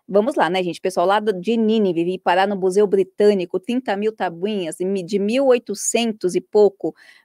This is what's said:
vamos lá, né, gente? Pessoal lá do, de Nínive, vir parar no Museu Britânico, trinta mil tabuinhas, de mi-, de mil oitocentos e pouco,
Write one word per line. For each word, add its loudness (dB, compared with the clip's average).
vamos 2
lá, 2
né, 0
gente? -6
Pessoal 0
lá 2
do, -2
de -2
Nínive, 2
vir -4
parar 2
no -2
Museu 2
Britânico, 0
trinta -4
mil -4
tabuinhas, -6
de -6
mi-, -2
de -4
mil 0
oitocentos -2
e -2
pouco, 0